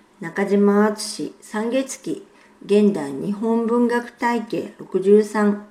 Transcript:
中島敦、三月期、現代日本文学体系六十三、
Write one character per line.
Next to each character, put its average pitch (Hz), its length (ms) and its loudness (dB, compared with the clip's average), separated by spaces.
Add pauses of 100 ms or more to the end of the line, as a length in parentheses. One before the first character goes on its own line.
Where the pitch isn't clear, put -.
(200)
中 190 260 -4
島 202 400 4
敦、 - 540 -6
三 220 300 -6
月 262 300 -4
期、 - 260 -10 (380)
現 202 300 4
代 143 180 -6
日 151 200 -6
本 226 340 -2
文 240 200 2
学 240 240 -2
体 240 320 -4
系 - 360 -8
六 - 220 -4
十 202 220 6
三、 208 480 -2